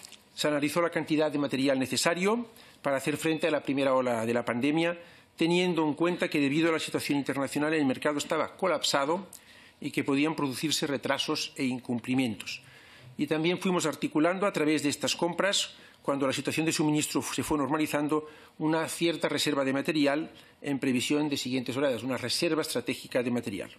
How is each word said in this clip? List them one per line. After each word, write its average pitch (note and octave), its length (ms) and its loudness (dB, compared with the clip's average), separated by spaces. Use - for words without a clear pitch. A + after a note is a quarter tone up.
se - 120 0
analizó D3 340 0
la E3 100 2
cantidad D#3 400 2
de D3 80 -2
material C3+ 400 2
necesario F3 680 0
para C#3 160 0
hacer D3 200 -2
frente D#3+ 300 0
a D#3 40 2
la C#3+ 120 0
primera C3+ 300 2
ola B2 320 2
de A#2 80 0
la A#2 120 0
pandemia, D3+ 520 2
teniendo E3+ 500 2
en D3 80 0
cuenta E3+ 360 0
que, D#3 100 0
debido D3 300 2
a D#3+ 40 2
la D#3 60 0
situación - 380 -2
internacional, C#3 560 0
el D#3 120 2
mercado D3 320 0
estaba D3+ 380 -2
colapsado D#3+ 720 0
y C#3 120 -8
que D3 120 -2
podían D3 320 2
producirse C#3+ 500 -2
retrasos C#3+ 720 -2
e C#3 100 -2
incumplimientos. B2 960 -2
Y D3+ 100 -2
también E3 320 0
fuimos F3+ 260 0
articulando D#3+ 640 0
a F#3+ 60 -2
través D3+ 300 2
de C#3+ 60 2
estas - 260 -2
compras, F3 580 0
cuando C#3 240 0
la C3 80 2
situación C#3 320 -2
de D#3 60 2
suministro D3+ 500 2
se - 220 -4
fue D#3 140 0
normalizando, D3+ 680 0
una D#3+ 300 0
cierta E3 420 0
reserva C#3+ 340 0
de C3+ 100 0
material C#3+ 580 0
en C#3+ 180 -2
previsión C#3 500 0
de C#3 80 -2
siguientes B2+ 400 -2
oleadas, C3 240 0
una B2 160 -2
reserva D3 460 0
estratégica - 580 -2
de B2 80 0
material. G#2 500 -4